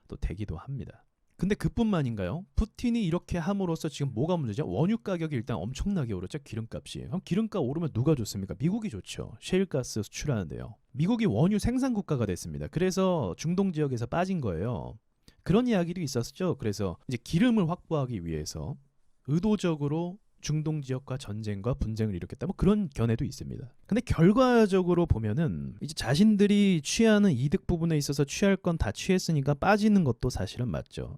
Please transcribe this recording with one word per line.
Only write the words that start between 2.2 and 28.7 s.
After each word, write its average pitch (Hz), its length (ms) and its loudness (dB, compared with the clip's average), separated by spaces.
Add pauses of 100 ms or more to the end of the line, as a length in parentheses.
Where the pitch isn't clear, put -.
푸틴이 233 500 0
이렇게 170 340 -2
함으로써 170 500 -2
지금 139 260 -4
뭐가 160 220 0
문제죠? 107 340 -4
원유 170 280 2
가격이 160 360 -4
일단 113 220 -4
엄청나게 131 560 -4
오르죠, 92 320 -6
기름값이. - 640 -10
그럼 143 180 -6
기름값 208 360 -2
오르면 143 320 -2
누가 143 220 2
좋습니까? 98 420 -4
미국이 190 320 -2
좋죠. 90 520 -10
셰일가스 151 640 -2
수출하는데요. 80 720 -6 (160)
미국이 214 340 0
원유 165 320 4
생산 247 340 0
국가가 151 320 -2
됐습니다. 82 440 -4
그래서 180 680 0
중동 180 360 -2
지역에서 131 340 -2
빠진 180 340 -2
거예요. 92 560 -4 (460)
그런 226 240 2
이야기도 180 340 0
있었죠. 143 560 -2
그래서 101 400 -4 (120)
이제 123 140 -4
기름을 208 460 2
확보하기 131 560 -4
위해서 78 520 -6 (500)
의도적으로 170 920 0 (220)
중동 151 420 -2
지역과 131 340 -6
전쟁과 104 580 -4
분쟁을 110 400 -2
일으켰다, - 320 -8
뭐 95 80 -4
그런 196 400 2
견해도 117 300 0
있습니다. 131 500 -10 (120)
근데 233 160 2
결과적으로 190 1040 6
보면은 107 720 0
이제 - 140 -8
자신들이 202 920 4
취하는 208 480 4
이득 139 340 0
부분에 165 300 2
있어서 143 280 0
취할 196 320 2
건 170 200 -2